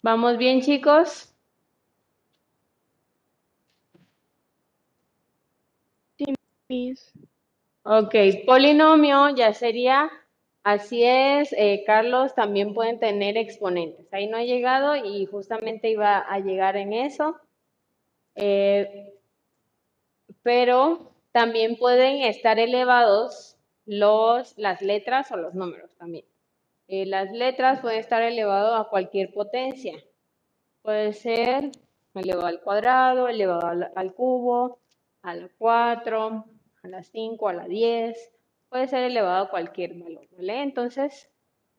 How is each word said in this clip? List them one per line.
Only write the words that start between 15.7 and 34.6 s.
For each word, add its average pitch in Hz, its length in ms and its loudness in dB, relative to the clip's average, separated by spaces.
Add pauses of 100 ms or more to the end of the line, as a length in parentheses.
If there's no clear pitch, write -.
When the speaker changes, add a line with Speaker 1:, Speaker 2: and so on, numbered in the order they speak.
Speaker 1:
iba 208 280 2
a 196 200 -6
llegar 190 380 -2
en 202 160 -6
eso. 285 480 -4 (960)
Eh, 202 760 -2 (1300)
pero 247 680 2 (220)
también 226 420 0
pueden 254 480 2
estar 220 380 0
elevados 247 960 2 (280)
los, 214 680 2
las 196 260 -4
letras 240 500 -2
o 220 40 -8
los 165 180 -8
números 175 440 -10
también. 170 260 -16 (640)
Eh, 190 160 -6
las 190 280 -6
letras 262 480 0
pueden 226 180 -4
estar 226 240 -2
elevado 220 540 0
a 214 120 -4
cualquier 190 440 -4
potencia. 247 680 -8 (840)
Puede 214 320 -2
ser 240 580 -2 (420)
elevado 180 320 -6
al 170 140 -6
cuadrado, 254 640 2
elevado 185 400 -2
al, 175 300 -6
al 190 180 -6
cubo, 247 640 -2 (440)